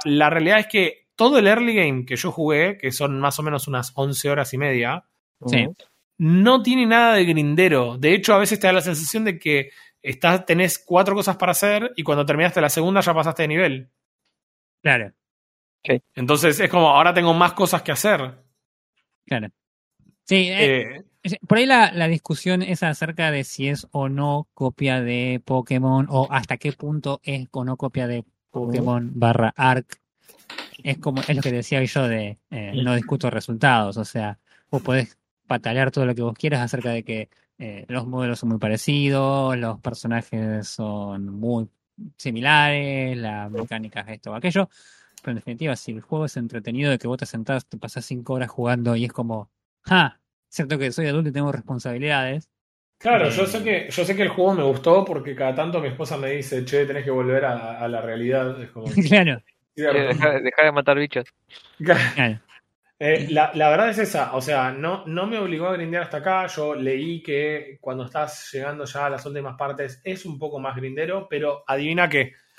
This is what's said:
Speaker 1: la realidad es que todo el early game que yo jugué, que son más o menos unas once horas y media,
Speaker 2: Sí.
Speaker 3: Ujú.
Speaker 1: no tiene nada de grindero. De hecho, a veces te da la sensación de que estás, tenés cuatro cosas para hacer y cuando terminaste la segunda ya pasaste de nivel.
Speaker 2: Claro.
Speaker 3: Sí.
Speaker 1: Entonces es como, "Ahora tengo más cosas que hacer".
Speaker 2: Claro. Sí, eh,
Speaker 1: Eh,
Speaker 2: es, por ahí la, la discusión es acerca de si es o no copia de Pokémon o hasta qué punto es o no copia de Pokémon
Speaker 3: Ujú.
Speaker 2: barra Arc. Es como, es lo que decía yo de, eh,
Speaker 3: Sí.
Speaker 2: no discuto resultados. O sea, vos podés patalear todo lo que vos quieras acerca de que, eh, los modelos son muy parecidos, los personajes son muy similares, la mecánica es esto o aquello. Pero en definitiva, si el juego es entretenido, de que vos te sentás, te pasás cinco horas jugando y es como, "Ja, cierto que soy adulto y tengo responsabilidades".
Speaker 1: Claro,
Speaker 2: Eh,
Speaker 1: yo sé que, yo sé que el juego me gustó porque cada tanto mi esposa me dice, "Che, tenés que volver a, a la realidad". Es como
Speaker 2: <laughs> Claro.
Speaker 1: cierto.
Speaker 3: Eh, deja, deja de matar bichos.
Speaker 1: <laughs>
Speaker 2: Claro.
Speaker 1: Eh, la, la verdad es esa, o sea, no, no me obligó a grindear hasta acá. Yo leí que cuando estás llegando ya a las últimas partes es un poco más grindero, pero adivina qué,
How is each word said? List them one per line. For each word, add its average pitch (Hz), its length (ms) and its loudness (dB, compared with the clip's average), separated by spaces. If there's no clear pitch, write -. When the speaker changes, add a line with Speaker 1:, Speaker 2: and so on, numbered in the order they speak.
Speaker 1:
la 147 240 6
realidad 165 300 4
es 208 80 -4
que 185 480 0
todo 262 220 6
el 208 80 6
early 233 280 4
game 139 320 2
que 123 100 -4
yo 156 160 -4
jugué, 165 460 0
que 131 140 -4
son 143 280 -2
más 139 180 0
o 151 40 -6
menos 147 260 -4
unas 127 260 -6
once 139 360 -2
horas 139 240 -2
y 127 40 -4
media, 135 460 -2
Speaker 2:
Sí. 123 200 4
Speaker 3:
Ujú. 185 80 -8
Speaker 1:
no 190 460 6
tiene 247 240 2
nada 233 300 6
de 185 100 6
grindero. 151 720 4
De 151 160 4
hecho, 208 180 2
a 202 60 8
veces 208 200 2
te 196 80 2
da 185 60 6
la 185 80 4
sensación 165 460 -2
de 175 120 -2
que 143 300 0
estás, 170 460 2
tenés 175 320 2
cuatro 190 360 4
cosas 196 220 0
para 180 160 0
hacer 208 440 0
y 165 60 -6
cuando 147 220 2
terminaste 160 380 2
la 147 80 4
segunda 185 320 2
ya 170 100 2
pasaste 160 300 0
de 151 60 0
nivel. 151 420 0
Speaker 2:
Claro. 120 300 2
Speaker 3:
Sí. 123 180 2
Speaker 1:
Entonces 143 460 2
es 185 100 2
como, 170 180 6
"Ahora 151 240 8
tengo 175 220 4
más 170 180 4
cosas 180 300 0
que 156 100 -4
hacer". 143 460 0
Speaker 2:
Claro. 107 220 -4
Sí, 185 260 2
eh, 139 320 2
Speaker 1:
Eh, - 60 -18
Speaker 2:
es, 190 120 -4
por 214 100 6
ahí 254 80 4
la, 247 260 8
la 170 160 0
discusión 180 540 0
es 185 200 -2
acerca 160 480 -2
de 139 140 -2
si 135 240 -4
es 143 240 -4
o 139 160 -2
no 143 460 0
copia 131 460 0
de 123 440 -2
Pokémon 131 640 2
o 135 200 2
hasta 131 280 -2
qué 143 140 -4
punto 147 520 -6
es 135 260 -6
o 127 140 -6
no 131 120 -4
copia 127 300 -4
de 120 180 -6
Pokémon 120 560 -2
Speaker 3:
Ujú. 127 120 -8
Speaker 2:
barra 117 380 2
Arc. 127 440 2
Es 139 160 -4
como, 135 240 -4
es 151 120 0
lo 147 80 -2
que 135 100 -2
decía 123 300 0
yo 131 260 0
de, 107 300 -4
eh, 104 240 -10
Speaker 3:
Sí. 131 80 -2
Speaker 2:
no 123 120 0
discuto 123 360 -2
resultados. 113 640 0
O 110 80 -6
sea, 107 340 -6
vos 131 120 -4
podés 127 360 -2
patalear 127 440 -2
todo 139 160 -2
lo 123 80 -2
que 120 80 -6
vos 117 140 -4
quieras 143 260 -2
acerca 120 280 -6
de 117 140 -4
que, 110 240 -8
eh, 104 300 -16
los 123 180 -6
modelos 123 320 -4
son 120 120 -6
muy 113 80 -2
parecidos, 135 1000 0
los 113 240 -6
personajes 113 880 -6
son 101 600 -8
muy 110 400 -4
similares, 139 880 0
la 104 320 -8
mecánica 110 520 -10
es 104 80 -12
esto 107 240 -14
o - 20 -10
aquello. 175 340 -2
Pero 127 100 -8
en 117 40 -6
definitiva, 127 400 -6
si - 160 -12
el 110 80 -10
juego 156 260 -4
es - 100 -8
entretenido, 120 540 -4
de 127 80 0
que - 100 -8
vos 127 100 -4
te - 80 -8
sentás, 120 400 -6
te - 120 -14
pasás 120 260 -10
cinco 127 300 -8
horas 127 160 -4
jugando 120 460 0
y 117 80 0
es 120 80 -6
como, 113 380 -8
"Ja, 170 380 2
cierto 143 300 -4
que 131 140 -2
soy 165 140 -2
adulto 151 240 0
y - 20 -8
tengo 143 200 -2
responsabilidades". 131 960 -4
Speaker 1:
Claro, 214 300 2
Speaker 2:
Eh, - 20 2
Speaker 1:
yo 185 160 0
sé 208 160 -4
que, 202 280 -2
yo 175 140 -2
sé 190 120 -2
que 202 60 0
el 190 60 2
juego 190 260 2
me 170 100 0
gustó 165 400 4
porque 147 300 -6
cada 131 200 -2
tanto 165 260 -4
mi 143 80 -6
esposa 143 280 -8
me 135 140 -6
dice, 135 340 -6
"Che, 139 220 0
tenés 139 180 -6
que 139 60 -4
volver 131 340 0
a, 117 340 -6
a 117 100 -6
la 117 120 -4
realidad". 123 640 -4
Es 113 80 -16
como 113 160 -14
Speaker 2:
<laughs> 196 320 4
Claro. 147 220 2
Speaker 1:
cierto. 143 220 2
Speaker 3:
Eh, 143 100 2
deja, 147 220 2
deja 127 240 2
de 151 80 4
matar 143 260 2
bichos. 143 260 -4
Speaker 1:
<laughs> 156 60 -10
Speaker 2:
Claro. 123 560 2
Speaker 1:
Eh, 151 300 2
la, 156 240 4
la 151 160 4
verdad 196 200 4
es 202 80 -4
esa, 147 380 -2
o 131 40 -2
sea, 131 300 0
no, 160 360 -6
no 175 200 -6
me 226 100 -6
obligó 175 300 -4
a 185 60 -2
grindear 170 320 -4
hasta 156 140 -10
acá. 185 280 0
Yo 151 300 -6
leí 139 480 -4
que 143 560 -4
cuando 131 240 -10
estás 151 480 -8
llegando 143 320 -8
ya 143 220 -6
a 139 40 -2
las 131 160 -10
últimas 143 300 -10
partes 139 480 -8
es 190 200 -10
un 156 140 -12
poco 147 220 -8
más 131 160 -8
grindero, 160 520 -6
pero 147 380 -4
adivina 160 420 0
qué, 139 240 0